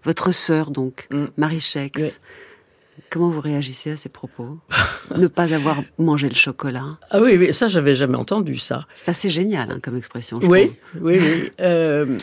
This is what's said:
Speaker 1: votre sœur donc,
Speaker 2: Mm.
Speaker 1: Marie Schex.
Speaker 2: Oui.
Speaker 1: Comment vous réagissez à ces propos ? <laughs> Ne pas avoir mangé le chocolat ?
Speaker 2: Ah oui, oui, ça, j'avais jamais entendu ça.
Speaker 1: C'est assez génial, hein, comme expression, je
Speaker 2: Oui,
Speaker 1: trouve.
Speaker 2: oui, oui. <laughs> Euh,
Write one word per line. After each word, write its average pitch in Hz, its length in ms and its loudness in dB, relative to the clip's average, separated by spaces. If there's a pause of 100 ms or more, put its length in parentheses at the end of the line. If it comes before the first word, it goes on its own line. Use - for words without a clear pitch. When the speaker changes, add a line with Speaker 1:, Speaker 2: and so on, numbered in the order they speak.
Speaker 1:
votre 165 280 0
sœur 156 400 0
donc, 131 400 -6
Speaker 2:
Mm. 143 140 -2 (120)
Speaker 1:
Marie 156 220 0
Schex. 143 420 -4
Speaker 2:
Oui. 151 80 -2 (1000)
Speaker 1:
Comment 175 180 0
vous 156 120 -2
réagissez 143 500 -4
à 151 60 -8
ces 135 120 -14
propos ? 131 500 -14 (100)
<laughs> - 460 -4
Ne 175 120 4
pas 165 260 0
avoir 151 240 0 (200)
mangé 147 300 2
le 113 80 -6
chocolat ? 135 640 -4 (140)
Speaker 2:
Ah 202 100 4
oui, 226 160 8
oui, 180 160 4
ça, 233 160 0
j'avais 143 260 4
jamais 127 220 2
entendu 147 400 -2
ça. 131 300 -6 (100)
Speaker 1:
C'est - 120 -20
assez 175 200 -2
génial, 165 420 -2
hein, - 100 -8
comme - 140 -8
expression, 120 460 -8
je - 60 4
Speaker 2:
Oui, 185 200 8 (240)
Speaker 1:
trouve. 170 120 -8
Speaker 2:
oui, 170 180 4
oui. 165 340 2
<laughs> - 60 -12
Euh, 151 600 2